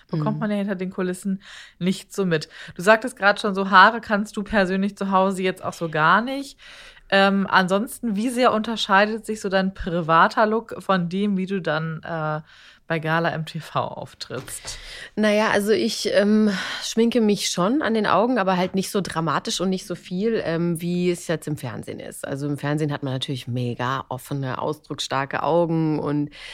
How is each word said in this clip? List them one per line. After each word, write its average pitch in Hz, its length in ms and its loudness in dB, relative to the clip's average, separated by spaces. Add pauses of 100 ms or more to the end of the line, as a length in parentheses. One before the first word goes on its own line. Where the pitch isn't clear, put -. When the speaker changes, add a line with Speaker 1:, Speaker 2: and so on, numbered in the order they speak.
Speaker 1:
bekommt 175 280 -2
Speaker 2:
Mhm. - 20 -6
Speaker 1:
man 214 120 -2
ja 208 60 0
hinter 202 180 -2
den 185 140 -6
Kulissen 190 540 -4 (340)
nicht 185 340 -4
so 202 140 -2
mit. 160 240 0 (260)
Du 185 60 -10
sagtest 220 360 2
grad 202 220 2
schon, 208 140 -2
so 190 160 -2
Haare 208 320 8
kannst 208 360 -2
du 214 40 -2
persönlich 196 560 0
zu 196 140 -4
Hause 190 320 2
jetzt 185 200 -2
auch 175 100 -6
so 170 160 -6
gar 160 320 4
nicht. 269 360 -8 (520)
Ähm, 196 400 4
ansonsten, 196 640 0
wie 220 140 -2
sehr 247 220 4
unterscheidet 214 760 2
sich 214 120 -6
so - 100 -6
dein 190 260 0
privater 175 720 2
Look 220 340 -2
von 180 260 0
dem, 196 300 0
wie 185 80 -2
du 196 160 -2
dann, 160 420 -4
äh, 156 380 -4 (440)
bei 165 140 -2
Gala 160 300 0
im 160 160 -4
T 165 140 -10
V 139 220 -4
auftrittst? - 960 -10 (380)
Speaker 2:
Naja, 214 340 4
also 208 200 2
ich, 214 420 0
ähm, 208 360 4 (320)
schminke 233 380 2
mich 208 300 2
schon 220 320 2
an 226 120 0
den 214 140 0
Augen, 240 320 4
aber 190 160 2
halt 185 200 0
nicht 190 160 -2
so 202 100 0
dramatisch 165 580 -2
und 185 100 0
nicht 185 160 -4
so 180 100 -8
viel, 196 500 -2
ähm, 165 360 -2
wie 175 300 0
es 175 160 -6
jetzt 156 220 -4
im 147 80 -4
Fernsehen - 420 -10
ist. - 260 -12
Also 139 220 -4
im 143 100 -4
Fernsehen 147 360 -2
hat 143 100 -6
man 135 80 -4
natürlich 131 340 -6
mega 123 600 -4
offene, 131 540 -6
ausdrucksstarke 143 840 -4
Augen 160 560 2
und 147 300 -2 (240)